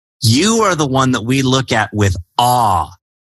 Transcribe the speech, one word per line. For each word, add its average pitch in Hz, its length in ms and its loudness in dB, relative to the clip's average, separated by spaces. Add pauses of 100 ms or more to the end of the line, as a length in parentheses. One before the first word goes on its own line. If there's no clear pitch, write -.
(200)
you 165 380 2
are 196 180 0
the 151 100 0
one 131 240 0
that 113 120 -2
we 131 200 -2
look 127 300 0
at 107 200 -2
with 101 220 0 (240)
awe. 113 500 0 (440)